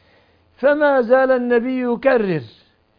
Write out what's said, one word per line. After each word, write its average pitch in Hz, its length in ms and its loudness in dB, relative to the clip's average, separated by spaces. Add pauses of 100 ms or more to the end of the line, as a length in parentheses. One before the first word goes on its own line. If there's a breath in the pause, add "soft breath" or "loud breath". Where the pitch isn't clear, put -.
(560 soft breath)
فما 285 460 0
زال 262 300 2
النبي 247 500 -2
يكرر: 233 600 -2 (580)